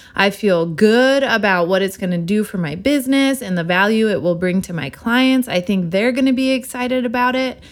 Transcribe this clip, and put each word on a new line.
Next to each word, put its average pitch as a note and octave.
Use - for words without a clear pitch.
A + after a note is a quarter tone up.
I G3
feel F3+
good A#3
about G3+
what F#3+
it's F#3+
gonna F3+
do G3
for G#3
my D#3
business C4+
and F#3
the E3
value G#3
it F3+
will E3+
bring F3+
to F3
my C#3+
clients. B3+
I F3+
think F3+
they're G#3+
gonna C4
be C4
excited B3+
about B3
it." B3+